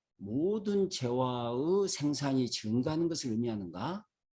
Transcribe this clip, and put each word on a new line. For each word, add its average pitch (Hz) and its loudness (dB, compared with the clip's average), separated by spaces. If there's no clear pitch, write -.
모든 190 0
재화의 127 0
생산이 139 0
증가하는 147 0
것을 147 -4
의미하는가? 110 -2